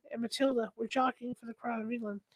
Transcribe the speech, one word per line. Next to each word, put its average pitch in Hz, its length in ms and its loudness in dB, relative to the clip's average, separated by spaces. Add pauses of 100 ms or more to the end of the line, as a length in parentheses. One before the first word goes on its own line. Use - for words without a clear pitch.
(120)
and 233 100 -4
Matilda 240 560 2
were 226 100 -2
jockeying 254 480 2
for - 100 -16
the 226 80 -10
crown 233 280 -4
of 220 100 -4
England 214 300 -4 (140)